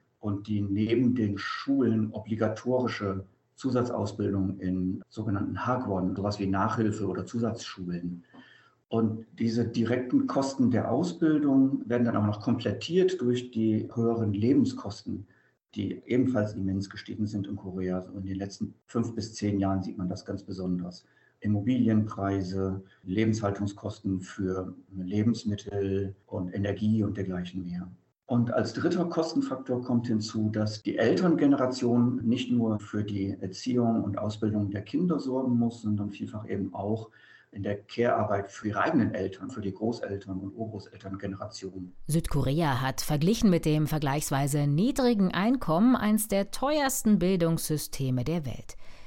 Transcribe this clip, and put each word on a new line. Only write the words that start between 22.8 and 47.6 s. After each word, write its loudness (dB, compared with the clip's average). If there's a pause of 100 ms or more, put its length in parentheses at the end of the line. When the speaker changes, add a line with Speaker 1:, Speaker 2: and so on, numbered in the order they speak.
Speaker 1:
Lebenshaltungskosten -2
für -4 (220)
Lebensmittel -2 (120)
und -6
Energie 2
und -2
dergleichen -4
mehr. -6 (380)
Und 2
als 2
dritter 2
Kostenfaktor -2
kommt 0
hinzu, 0
dass -2
die -2
Elterngeneration 4
nicht 0
nur 2
für -4
die -2
Erziehung 0
und -2
Ausbildung -2
der -4
Kinder 0
sorgen 0
muss, 0
sondern -2
vielfach -10
eben -4
auch -4 (400)
in -10
der -2
Care-Arbeit 0
für -6
ihre 0
eigenen 4
Eltern, -4
für -8
die -4
Großeltern- -4
und -8
Urgroßelterngeneration. -10 (120)
Speaker 2:
Südkorea 0
hat -4
verglichen 2
mit 4
dem 4
vergleichsweise 0
niedrigen 4
Einkommen 4
eins 2
der 0
teuersten 2
Bildungssysteme 0